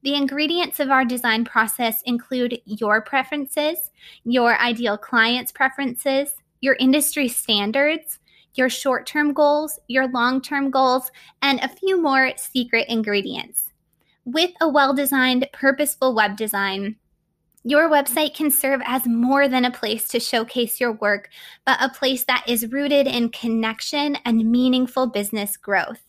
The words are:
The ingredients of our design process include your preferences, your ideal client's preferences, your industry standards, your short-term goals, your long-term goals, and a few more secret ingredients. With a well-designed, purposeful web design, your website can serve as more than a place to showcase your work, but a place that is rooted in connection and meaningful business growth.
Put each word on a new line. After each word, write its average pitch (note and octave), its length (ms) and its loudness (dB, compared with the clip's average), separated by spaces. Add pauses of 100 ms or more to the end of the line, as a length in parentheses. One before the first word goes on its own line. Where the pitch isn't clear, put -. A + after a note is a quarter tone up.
The C#4 140 -2
ingredients D4+ 640 -2
of C4+ 100 0
our C4 160 4
design A#3 400 -2
process A3+ 560 -2
include B3 640 -4
your G#3+ 340 0
preferences, D4 880 -4 (340)
your A#3 360 2
ideal A#3 380 0
client's A#3+ 520 0
preferences, C4+ 800 -2 (300)
your C4 180 2
industry C#4 480 2
standards, A#3+ 920 -2 (340)
your B3+ 160 0
short-term C#4+ 640 -2
goals, D4 460 2 (100)
your C4 200 0
long-term C4 600 0
goals, C4 400 2 (300)
and C4+ 200 0
a - 80 -4
few F#4+ 340 -2
more C4+ 340 2
secret A#3+ 540 -2
ingredients. G3+ 800 -4 (540)
With D#4+ 240 0 (100)
a E4 80 2
well-designed, C4+ 840 2
purposeful C4 600 0
web G#3 220 2
design, G3+ 600 -4 (680)
your D4 260 4
website D4 460 2
can D4+ 160 0
serve C4+ 340 0
as B3 220 -2
more B3 420 4
than B3+ 160 2
a B3 60 2
place A3+ 380 -4
to A#3+ 120 -2
showcase A#3 580 -2
your A#3+ 140 0
work, G#3 380 -2 (340)
but C4 160 2
a C4+ 80 2
place C4 360 -2
that B3 220 0
is A#3 240 -2
rooted C#4+ 360 2
in A#3+ 240 -2
connection A#3 840 -2 (100)
and A3+ 260 2
meaningful B3+ 540 2
business G#3 500 -4
growth. G3+ 520 -2